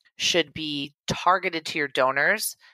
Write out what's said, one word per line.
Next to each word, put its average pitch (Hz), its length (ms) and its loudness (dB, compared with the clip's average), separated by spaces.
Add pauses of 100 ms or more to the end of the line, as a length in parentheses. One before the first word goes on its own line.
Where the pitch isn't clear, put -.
(160)
should - 380 0
be 151 400 -8 (140)
targeted 175 580 0
to - 120 -6
your 143 100 0
donors, 143 680 0 (180)